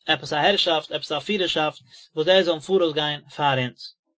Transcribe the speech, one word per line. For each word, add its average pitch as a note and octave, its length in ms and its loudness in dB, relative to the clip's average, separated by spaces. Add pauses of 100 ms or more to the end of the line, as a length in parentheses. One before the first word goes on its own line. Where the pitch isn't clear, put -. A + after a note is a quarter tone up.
עפעס D3+ 260 -2
א D#3 40 0
הערשאפט, E3 560 0
עפעס D3+ 200 -6
א D3+ 60 -2
פירערשאפט, D#3+ 600 -2 (360)
וואו D#3 100 -2
זיי F#3 200 4
זאלן E3 160 -2
פאראויסגיין D3+ 600 0 (160)
פאר C#3 220 2
אונז. - 360 -6 (260)